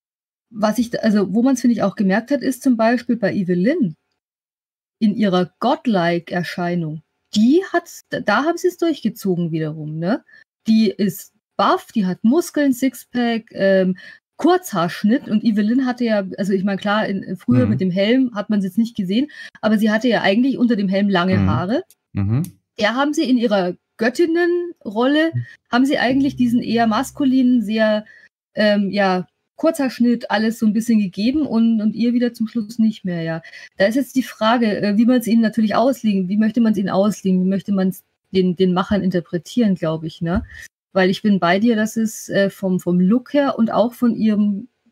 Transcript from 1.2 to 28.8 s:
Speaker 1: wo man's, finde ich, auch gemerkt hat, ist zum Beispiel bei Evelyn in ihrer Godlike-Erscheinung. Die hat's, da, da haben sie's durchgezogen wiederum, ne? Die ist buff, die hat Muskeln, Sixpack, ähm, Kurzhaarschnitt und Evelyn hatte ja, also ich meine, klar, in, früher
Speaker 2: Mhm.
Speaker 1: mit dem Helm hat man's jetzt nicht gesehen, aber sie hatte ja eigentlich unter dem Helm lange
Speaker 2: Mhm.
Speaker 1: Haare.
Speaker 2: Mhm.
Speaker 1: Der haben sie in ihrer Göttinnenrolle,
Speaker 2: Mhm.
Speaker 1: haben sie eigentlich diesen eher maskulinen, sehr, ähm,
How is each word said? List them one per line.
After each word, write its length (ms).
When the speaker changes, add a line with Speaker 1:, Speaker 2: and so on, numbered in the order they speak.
Speaker 1:
wo 100
man's, 200
finde 100
ich, 100
auch 140
gemerkt 340
hat, 120
ist 200
zum 140
Beispiel 400
bei 160
Evelyn 640
in 160
ihrer 360
Godlike-Erscheinung. 1400
Die 280
hat's, 380
da, 100
da 240
haben 140
sie's 180
durchgezogen 760
wiederum, 480
ne? 240
Die 240
ist 420
buff, 360
die 120
hat 180
Muskeln, 520
Sixpack, 800
ähm, 440
Kurzhaarschnitt 920
und 160
Evelyn 420
hatte 180
ja, 200
also 160
ich 120
meine, 140
klar, 280
in, 300
früher 280
Speaker 2:
Mhm. 60
Speaker 1:
mit 100
dem 100
Helm 440
hat 160
man's 140
jetzt 140
nicht 180
gesehen, 340
aber 180
sie 120
hatte 180
ja 140
eigentlich 360
unter 180
dem 120
Helm 200
lange 300
Speaker 2:
Mhm. 80
Speaker 1:
Haare. 380
Speaker 2:
Mhm. 300
Speaker 1:
Der 160
haben 200
sie 140
in 100
ihrer 360
Göttinnenrolle, 1400
Speaker 2:
Mhm. 120
Speaker 1:
haben 160
sie 120
eigentlich 380
diesen 240
eher 260
maskulinen, 760
sehr, 420
ähm, 360